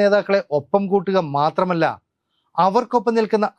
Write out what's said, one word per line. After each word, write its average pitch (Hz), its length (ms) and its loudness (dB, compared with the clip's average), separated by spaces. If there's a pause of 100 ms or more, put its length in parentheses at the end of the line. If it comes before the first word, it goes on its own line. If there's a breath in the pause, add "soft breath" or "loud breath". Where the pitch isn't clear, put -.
നേതാക്കളെ 202 380 2 (180)
ഒപ്പം 196 340 0
കൂട്ടുക 190 260 0 (200)
മാത്രമല്ല, 165 480 0 (800)
അവർക്കൊപ്പം 226 520 0
നിൽക്കുന്ന 214 300 0 (120)